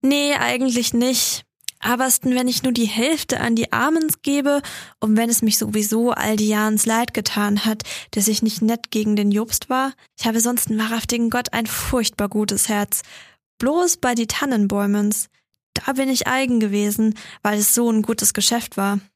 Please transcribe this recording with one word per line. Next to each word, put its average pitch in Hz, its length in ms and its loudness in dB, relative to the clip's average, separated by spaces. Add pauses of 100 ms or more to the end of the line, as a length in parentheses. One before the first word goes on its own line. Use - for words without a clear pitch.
„Nee, 285 320 2
eigentlich 240 580 0
nicht. 240 540 0 (360)
Aber 240 220 0
was 254 160 2
denn, 254 140 0
wenn 254 140 0
ich 247 140 -2
nur 254 100 0
die 233 120 2
Hälfte 240 560 0
an 233 160 0
die 226 160 0
Armen 302 480 2
gebe 285 400 2 (380)
und 214 180 2
wenn 233 140 2
es 233 100 2
mich 220 160 2
sowieso 214 540 0
all 220 260 0
die 214 120 2
Jahre 214 240 2
ins 214 120 2
Leid 226 300 0
getan 208 500 0
hat, 220 200 -2 (260)
dass 208 180 0
ich 208 140 0
nicht 220 180 0
nett 233 300 0
gegen 214 260 0
den 208 140 2
Jobst 214 400 -2
war? 262 240 -2 (240)
Ich - 80 -4
habe 226 140 0
sonst 247 280 0
einen 220 100 -2
wahrhaftigen 226 520 -2
Gott 247 240 -4
ein 226 100 0
furchtbar - 640 -2
gutes 208 400 -2
Herz. 208 320 -2 (560)
Bloß 330 400 0
bei 247 180 0
die 233 120 0
Tannenbäumens, 208 1040 0 (440)
da - 220 -2
bin 262 160 0
ich 247 160 0
eigen 247 340 0
gewesen, 208 540 0 (280)
weil 208 160 0
es 208 160 2
so 233 160 2
ein 220 120 2
gutes - 320 0
Geschäft 233 420 -2
war.“ 202 240 0 (140)